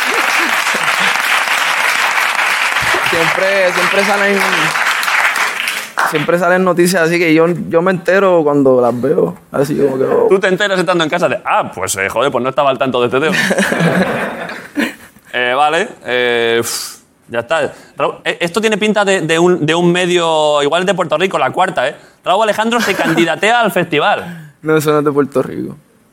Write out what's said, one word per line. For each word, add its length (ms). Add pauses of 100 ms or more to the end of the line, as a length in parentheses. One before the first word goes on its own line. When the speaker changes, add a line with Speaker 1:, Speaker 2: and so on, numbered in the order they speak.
(3000)
Speaker 1:
Siempre, 640
siempre 320
salen, 320 (1700)
siempre 280
salen 240
noticias 380
así 180
que 140
yo, 140 (200)
yo 140
me 100
entero 520
cuando 360
las 220
veo. 340 (160)
Así 260
como 200
que, 60
oh. 260
Speaker 2:
Tú 100
te 80
enteras 320
estando 240
en 60
casa 180
de, 160
ah, 300
pues, 220
eh, 140
joder, 220
pues 120
no 60
estaba 200
al 80
tanto 240
de 60
este 120
tema. 180
Speaker 1:
<laughs> 1200 (760)
Speaker 2:
Eh, 220
vale, 320 (180)
eh, 540
uf, 380 (320)
ya 100
está. 320 (240)
Raúl, 200 (100)
eh, 160
esto 180
tiene 180
pinta 280
de, 160
de 180
un, 260
de 80
un 160
medio, 720
igual 200
es 60
de 60
Puerto 240
Rico, 220
La 120
Cuarta, 360
¿eh? 80 (300)
Raúl 180
Alejandro 380
se 140
candidatea 640
al 100
festival. 800 (100)
Speaker 1:
No, 140
eso 160
no 80
es 60
de 80
Puerto 280
Rico. 360 (360)